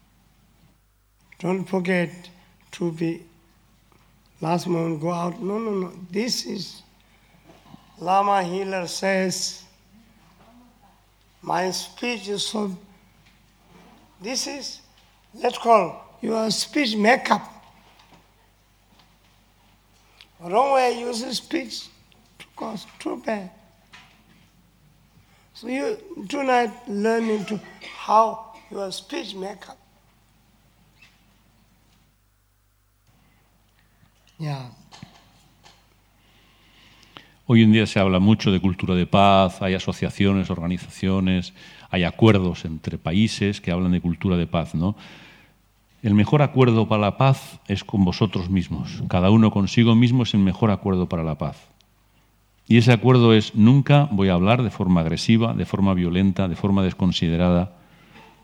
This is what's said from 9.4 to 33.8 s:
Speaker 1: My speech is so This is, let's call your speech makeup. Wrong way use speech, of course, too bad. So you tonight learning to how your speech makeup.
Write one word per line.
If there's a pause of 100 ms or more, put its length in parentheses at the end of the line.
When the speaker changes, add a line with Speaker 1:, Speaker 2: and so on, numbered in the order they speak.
Speaker 1:
My
speech
is
so (1500)
This
is, (520)
let's
call
your
speech
makeup. (3000)
Wrong
way
use (120)
speech, (500)
of
course, (140)
too
bad. (2000)
So
you (300)
tonight (160)
learning
to (380)
how (160)
your
speech
makeup. (4000)